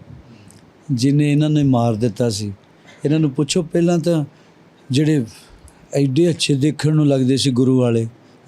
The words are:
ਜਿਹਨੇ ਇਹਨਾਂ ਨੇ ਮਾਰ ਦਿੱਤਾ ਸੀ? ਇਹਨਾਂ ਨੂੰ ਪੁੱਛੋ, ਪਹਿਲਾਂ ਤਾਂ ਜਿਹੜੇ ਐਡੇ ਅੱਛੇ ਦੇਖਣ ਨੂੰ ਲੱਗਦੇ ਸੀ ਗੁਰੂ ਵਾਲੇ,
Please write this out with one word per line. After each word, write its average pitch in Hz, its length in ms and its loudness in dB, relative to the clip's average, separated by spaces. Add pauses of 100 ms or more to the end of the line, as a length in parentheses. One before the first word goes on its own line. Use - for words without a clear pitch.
(920)
ਜਿਹਨੇ 143 400 2
ਇਹਨਾਂ 151 180 2
ਨੇ 151 120 2
ਮਾਰ 120 320 2
ਦਿੱਤਾ 117 360 -2
ਸੀ? 104 220 -6 (520)
ਇਹਨਾਂ 151 140 0
ਨੂੰ 151 120 0
ਪੁੱਛੋ, 151 320 -2
ਪਹਿਲਾਂ 170 360 0
ਤਾਂ 165 260 -2 (680)
ਜਿਹੜੇ 147 340 0 (720)
ਐਡੇ 143 360 0
ਅੱਛੇ - 240 -2
ਦੇਖਣ 147 400 0
ਨੂੰ 151 120 4
ਲੱਗਦੇ 135 300 2
ਸੀ 135 140 0
ਗੁਰੂ 127 300 2
ਵਾਲੇ, 117 260 0 (420)